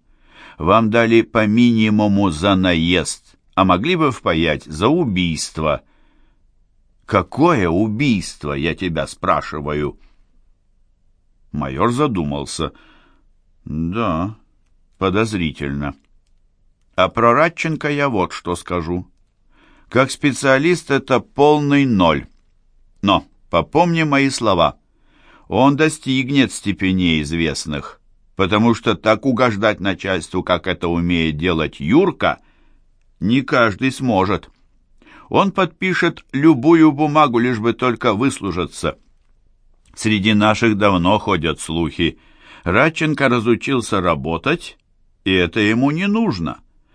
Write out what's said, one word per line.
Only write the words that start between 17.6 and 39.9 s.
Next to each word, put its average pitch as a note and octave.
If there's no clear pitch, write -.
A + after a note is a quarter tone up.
я C#3+
вот F#2+
что F2
скажу. F2
Как C3+
специалист C#3
это C3+
полный C#3+
ноль. F2
Но F#2+
попомни D#3+
мои C#3
слова. F#2
Он C3
достигнет C3+
степеней F#2
известных, D2+
потому G#2+
что A2
так A2
угождать A2
начальству, F#2
как F2
это F2
умеет E2+
делать D#2+
Юрка, G#2+
не A#2
каждый B2
сможет. G2+
Он F#3
подпишет F3
любую D#3
бумагу, D3
лишь A#2+
бы A2
только A#2+
выслужиться. F2+